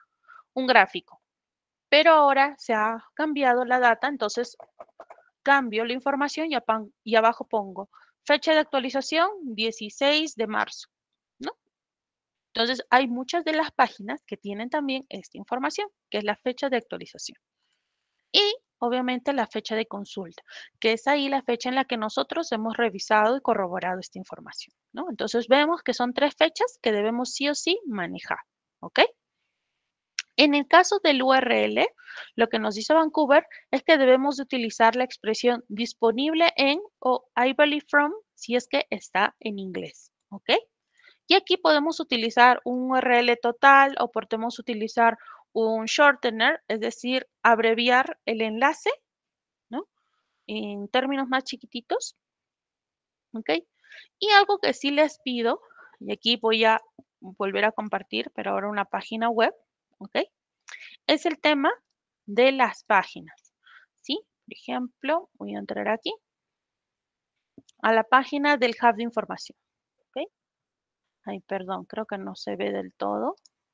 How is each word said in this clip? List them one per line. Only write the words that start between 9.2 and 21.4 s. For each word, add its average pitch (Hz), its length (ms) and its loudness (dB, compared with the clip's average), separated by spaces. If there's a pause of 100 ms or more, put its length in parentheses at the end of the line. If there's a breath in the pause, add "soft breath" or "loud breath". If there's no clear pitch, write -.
dieciséis 240 920 -2
de 220 120 -2
marzo, - 420 -6 (500)
¿no? 277 140 -10 (1000)
Entonces, 240 380 -2
hay 254 180 4
muchas 254 360 -6
de 311 100 -2
las 311 160 -2
páginas 247 560 -4
que 202 100 -12
tienen 202 320 -10
también 269 400 -4
esta - 300 -18
información, 277 500 -6 (220)
que 208 80 -6
es 214 60 -6
la 208 120 -2
fecha 254 320 -6
de 254 80 0
actualización. - 640 -12 (920)
Y, 208 260 2 (200)
obviamente, 247 560 -2
la 247 140 -2
fecha 220 280 -8
de 220 120 -4
consulta, 196 560 -14 (360 loud breath)
que 226 140 2
es 226 140 -4
ahí 277 240 2
la 269 100 0